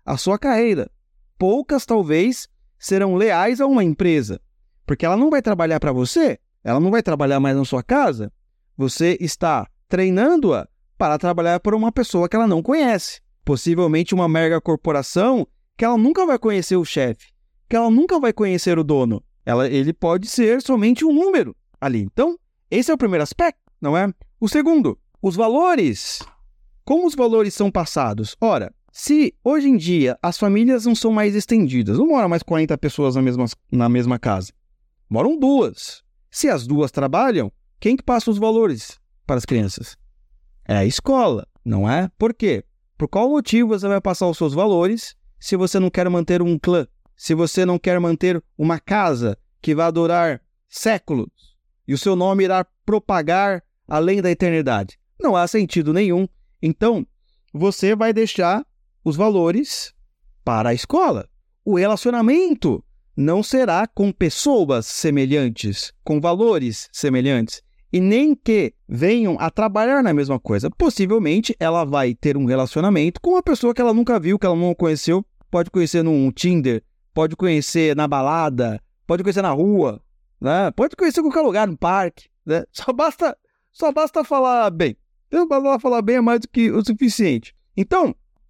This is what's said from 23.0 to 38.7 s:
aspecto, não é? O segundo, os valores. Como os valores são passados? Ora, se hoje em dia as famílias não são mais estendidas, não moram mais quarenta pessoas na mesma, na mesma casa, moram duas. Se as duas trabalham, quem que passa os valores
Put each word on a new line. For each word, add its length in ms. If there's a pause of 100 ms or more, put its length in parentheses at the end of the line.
aspecto, 380 (200)
não 160
é? 160 (260)
O 100
segundo, 500 (240)
os 140
valores. 840 (640)
Como 240
os 80
valores 380
são 180
passados? 720
Ora, 340 (160)
se 440 (100)
hoje 240
em 80
dia 460
as 160
famílias 480
não 80
são 180
mais 220
estendidas, 640
não 100
moram 200
mais 140
quarenta 360
pessoas 380
na 60
mesma, 220 (260)
na 180
mesma 300
casa, 340 (560)
moram 300
duas. 640 (280)
Se 180
as 180
duas 240
trabalham, 600 (260)
quem 180
que 60
passa 280
os 80
valores 600 (280)